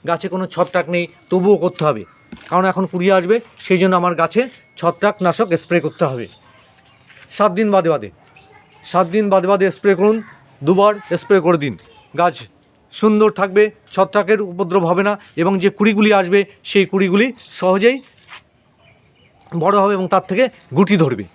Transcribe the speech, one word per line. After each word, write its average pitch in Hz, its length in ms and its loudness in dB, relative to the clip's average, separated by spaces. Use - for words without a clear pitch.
গাছে 165 200 -4
কোনো 185 180 -6
ছত্রাক 175 440 -4
নেই, 175 180 -4
তবুও 190 280 2
করতে 165 280 -4
হবে, 117 180 -2
কারণ 185 160 0
এখন 190 200 -2
কুড়িয়ে 180 280 0
আসবে, 190 260 0
সেই - 180 0
জন্য 185 180 2
আমার 175 200 0
গাছে 196 340 -2
ছত্রাকনাশক 180 760 -2
স্প্রে 170 260 -2
করতে 151 260 -4
হবে। 123 220 -6
সাত 208 220 0
দিন 208 200 0
বাদে 185 180 2
বাদে, 147 200 -4
সাত 180 240 0
দিন 202 220 -2
বাদে 190 180 2
বাদে 196 240 0
স্প্রে 202 240 0
করুন, 214 260 0
দুবার 190 540 2
স্প্রে 196 220 0
করে 170 180 2
দিন। 139 200 -6
গাছ 170 180 0
সুন্দর 214 400 2
থাকবে, 202 400 0
ছত্রাকের 190 500 0
উপদ্রব 180 440 -2
হবে 175 180 0
না 202 160 -2
এবং 185 240 0
যে 190 100 0
কুড়িগুলি 208 440 2
আসবে, 190 320 2
সেই 196 220 0
কুড়িগুলি 196 480 0
সহজেই 202 480 0
বড় 196 200 2
হবে 202 140 2
এবং 185 140 -2
তার 190 140 2
থেকে 208 280 -2
গুটি 196 220 2
ধরবে। 123 260 0